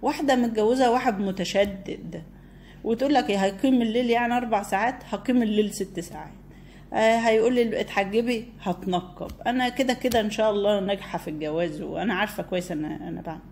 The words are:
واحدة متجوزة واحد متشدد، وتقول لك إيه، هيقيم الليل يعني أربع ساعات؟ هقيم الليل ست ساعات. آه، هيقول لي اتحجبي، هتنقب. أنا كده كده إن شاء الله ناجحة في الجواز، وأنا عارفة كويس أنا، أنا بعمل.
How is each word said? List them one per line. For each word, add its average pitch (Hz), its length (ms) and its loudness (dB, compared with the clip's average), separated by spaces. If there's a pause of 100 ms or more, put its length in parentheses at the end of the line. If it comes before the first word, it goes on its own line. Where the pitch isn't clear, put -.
واحدة 277 340 2
متجوزة 240 540 2
واحد 247 300 2
متشدد، 190 1000 -2 (640)
وتقول 240 300 2
لك 240 160 4
إيه، 196 60 2
هيقيم 202 460 4
الليل 233 280 2
يعني 240 260 2
أربع 220 260 0
ساعات؟ 208 320 0 (140)
هقيم 240 340 2
الليل 208 320 2
ست 190 260 -6
ساعات. 156 320 -12 (600)
آه، 226 240 4
هيقول 226 380 4
لي 233 260 2
اتحجبي، 220 640 -2 (160)
هتنقب. 180 720 -4 (160)
أنا 247 220 0
كده 254 260 0
كده 247 260 2
إن 214 100 0
شاء 214 200 2
الله 208 300 2
ناجحة 190 380 -4
في 165 120 -8
الجواز، 156 500 -4
وأنا 165 340 -4
عارفة 202 280 -4
كويس 180 300 -4
أنا، 151 360 -6
أنا 165 120 -8
بعمل. 160 200 -10 (120)